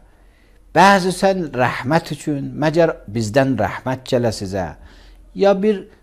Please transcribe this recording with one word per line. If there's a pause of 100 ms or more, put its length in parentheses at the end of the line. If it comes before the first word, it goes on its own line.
(760)
Bəzüsən (100)
rəhmət
üçün,
məgər (160)
bizdən
rəhmət (100)
gələ
sizə. (680)
Ya
bir (160)